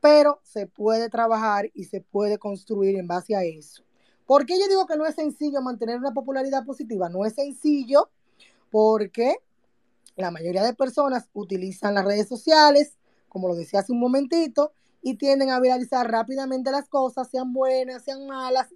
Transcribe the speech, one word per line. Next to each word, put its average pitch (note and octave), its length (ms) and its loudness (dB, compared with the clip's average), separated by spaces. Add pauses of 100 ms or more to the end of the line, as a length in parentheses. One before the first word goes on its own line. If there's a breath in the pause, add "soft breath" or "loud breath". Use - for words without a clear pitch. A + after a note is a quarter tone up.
pero D4 420 6
se G3+ 240 -10
puede A3 420 -2
trabajar A3 640 -2
y F#3 120 -14
se G3 160 -10
puede G#3 360 -2
construir G3 600 -4
en F3+ 100 -8
base F3+ 260 -6
a F#3+ 120 -2
eso. D#3 380 -12 (420)
¿Por C#4 200 4
qué F4+ 140 -2
yo G4 80 0
digo F#4+ 180 2
que D#4+ 120 -4
no D4+ 80 -2
es D#4 100 -4
sencillo D4 460 -4
mantener A#3+ 360 -6
una B3+ 160 -6
popularidad C4+ 520 -4
positiva? A3+ 420 -6
No F#3 160 -6
es A3 120 -4
sencillo C#4+ 760 0 (600 soft breath)
porque A3 680 2 (800)
la F#3 140 -4
mayoría F3 320 -4
de A#3+ 100 0
personas C4 600 -2
utilizan F#3+ 600 -6
las G3 100 0
redes G#3 220 0
sociales, D4 680 6 (320)
como F#3 180 -6
lo F3 80 -2
decía E3+ 240 -2
hace G3 120 -6
un A#3+ 80 -2
momentito, C#4+ 760 0 (280)
y B3+ 140 -6
tienden C#4 360 2
a B3+ 80 0
viralizar B3 500 0
rápidamente C4 640 -4
las C#4 180 -4
cosas, C4 400 -2
sean B3+ 240 -6
buenas, C4 500 -2
sean C#4 220 -12
malas, C4 500 -2